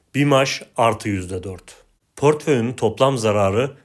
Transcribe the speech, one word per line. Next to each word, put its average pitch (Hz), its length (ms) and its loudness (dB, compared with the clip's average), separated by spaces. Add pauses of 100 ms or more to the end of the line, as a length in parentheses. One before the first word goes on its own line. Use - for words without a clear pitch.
(140)
bimaş 135 480 2 (140)
artı 113 320 0
yüzde 92 340 -6
dört. 95 340 -16 (400)
Portföyün 135 560 0
toplam 127 460 0
zararı 107 520 0 (140)